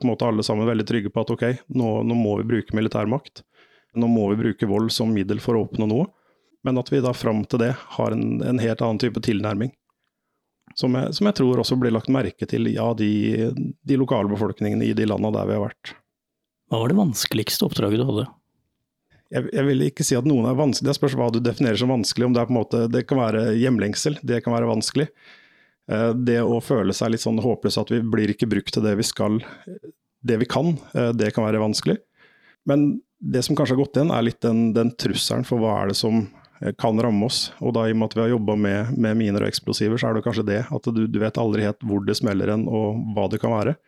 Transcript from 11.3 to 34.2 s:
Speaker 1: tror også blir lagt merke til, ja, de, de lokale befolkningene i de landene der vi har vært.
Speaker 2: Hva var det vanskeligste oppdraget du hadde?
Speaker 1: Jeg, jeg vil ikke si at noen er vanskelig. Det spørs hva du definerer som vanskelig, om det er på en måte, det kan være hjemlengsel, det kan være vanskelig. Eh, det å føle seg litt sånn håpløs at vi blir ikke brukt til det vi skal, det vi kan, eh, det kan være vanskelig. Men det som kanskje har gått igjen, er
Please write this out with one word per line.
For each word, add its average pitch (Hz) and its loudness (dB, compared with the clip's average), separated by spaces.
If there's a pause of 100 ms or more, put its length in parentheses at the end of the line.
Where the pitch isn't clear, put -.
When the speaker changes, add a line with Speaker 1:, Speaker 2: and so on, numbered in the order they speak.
Speaker 1:
tror 127 4
også 127 0
blir 120 2
lagt 113 -2
merke - -2
til, 117 0
ja, 110 0
de, 110 2 (340)
de 139 2
lokale 117 2
befolkningene 104 -2
i 110 2
de 107 2
landene 104 0
der 101 -2
vi 104 0
har 104 -2
vært. - -12 (720)
Speaker 2:
Hva 113 0
var 127 2
det 196 4
vanskeligste - -2
oppdraget 104 0
du 127 0
hadde? 110 -2 (1040)
Speaker 1:
Jeg, 131 -4
jeg - -2
vil 139 2
ikke 143 -4
si - 0
at 123 2
noen 127 4
er 123 0
vanskelig. 135 0
Det 135 0
spørs 135 0
hva 120 2
du 117 0
definerer 117 0
som 127 2
vanskelig, 120 0
om 123 4
det 120 2
er 120 -2
på - 0
en 123 2
måte, 117 -2 (120)
det 123 2
kan 139 2
være 110 2 (140)
hjemlengsel, 120 0 (100)
det 120 0
kan 120 -2
være 117 0
vanskelig. 113 0 (840)
Eh, 113 0
det 120 2
å 117 0
føle 101 0
seg 113 0
litt 110 -4
sånn 113 0
håpløs 110 0
at 107 -4
vi 113 2
blir 107 2
ikke - 0
brukt 101 0
til 110 2
det 107 2
vi 113 -2
skal, 104 0 (800)
det 120 0
vi - -2
kan, 156 2 (160)
eh, 120 0
det 107 0
kan 110 0
være 107 2
vanskelig. 107 0 (720)
Men 147 2 (180)
det 127 -2
som 147 0
kanskje 135 2
har 131 4
gått 143 -4
igjen, 151 2
er 117 0